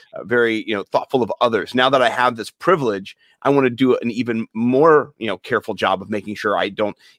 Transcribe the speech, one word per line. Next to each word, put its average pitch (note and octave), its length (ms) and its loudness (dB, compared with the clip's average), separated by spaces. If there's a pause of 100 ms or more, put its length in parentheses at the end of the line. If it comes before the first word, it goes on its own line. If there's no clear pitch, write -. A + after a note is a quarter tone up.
(120)
uh, - 100 -12
very, A2+ 460 0
you G#2+ 80 -2
know, F#2+ 160 -4
thoughtful B2 320 0
of G2+ 160 -2
others. A2+ 340 0
Now B2+ 160 4
that C3+ 120 4
I A#2+ 60 4
have B2 280 0
this A2 160 -12
privilege, A#2+ 640 -2 (260)
I - 80 0
wanna C3+ 180 4
do B2 300 2
an A#2 140 -6
even A2+ 420 -4
more, C3 640 2
you A2 80 -8
know, G2 120 -4
careful G#2+ 360 -4
job F#2+ 260 -2
of F#2+ 80 -14
making G2+ 280 -8
sure G2+ 200 -2
I F2+ 120 -2
don't G#2 280 -6 (220)